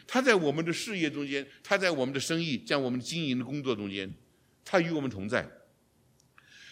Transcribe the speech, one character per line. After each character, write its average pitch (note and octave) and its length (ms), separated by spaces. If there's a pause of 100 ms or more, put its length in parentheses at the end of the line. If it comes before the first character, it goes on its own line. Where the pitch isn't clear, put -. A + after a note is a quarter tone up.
他 - 160
在 B3+ 140
我 D#3+ 160
们 D#3 140
的 E3+ 80
事 G#3 240
业 D#3+ 120
中 C#3+ 160
间， C#3 220 (160)
他 G3+ 140
在 F#3+ 120
我 C#3+ 140
们 C3 100
的 C#3 60
生 E3 220
意， D3+ 160
在 - 180
我 C3+ 140
们 B2+ 100
的 A#2+ 60
经 E3 180
营 B2+ 160
的 B2+ 60
工 C#3+ 180
作 C3 100
中 G#2 160
间， G2 240 (520)
他 F#3 160
与 E3 80
我 D#3+ 100
们 C3+ 100
同 G2+ 200
在。 G#2+ 180 (1200)